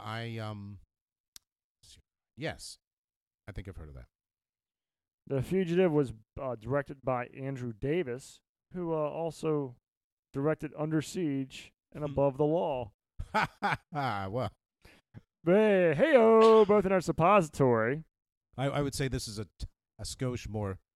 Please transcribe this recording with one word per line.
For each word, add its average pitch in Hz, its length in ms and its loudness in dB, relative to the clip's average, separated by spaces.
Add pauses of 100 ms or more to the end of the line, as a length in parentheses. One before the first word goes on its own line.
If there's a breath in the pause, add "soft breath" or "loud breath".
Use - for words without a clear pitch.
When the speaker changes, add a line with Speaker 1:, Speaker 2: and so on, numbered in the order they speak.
Speaker 1:
I, 113 340 -8
um, 101 400 -10 (1040)
s-, - 160 -20 (380)
yes. - 420 -10 (720)
I 101 40 -14
think 95 140 -14
I've 92 100 -14
heard 80 120 -16
of 69 60 -18
that. 60 120 -18 (1200)
Speaker 2:
The 135 160 -4
Fugitive 180 480 0
was, 143 220 0 (280)
uh, 131 160 -6
directed 135 460 -6
by 123 260 -4
Andrew 131 440 -8
Davis, 131 680 -6 (340)
who, 170 180 -6
uh, 160 40 -2
also 151 800 -4 (600)
directed 151 420 -2
Under 156 240 0
Siege 139 720 -4 (220)
and 151 100 -10
Speaker 1:
Hmm. 147 80 -4
Speaker 2:
Above 139 240 2
the 151 80 2
Law. 151 480 -2 (260)
Speaker 1:
<laughs> - 160 -8
Ha, 214 140 2 (140)
ha, 175 160 -2 (140)
ha. 110 380 -4
Well. 110 200 -4 (960 soft breath)
Speaker 2:
Hey, 185 500 4
hey-o, 220 720 8
both 208 180 4
in 190 80 0
our 190 80 2
suppository. 151 1040 2 (540)
Speaker 1:
I, 131 80 -2
I 143 160 -2
would 139 120 -4
say 135 140 -2
this 123 180 -6
is 104 120 -12
a, 107 60 -6 (140)
t-, - 80 -10 (320)
a 101 60 -12
skosh 123 420 -6
more, 104 320 -6 (180)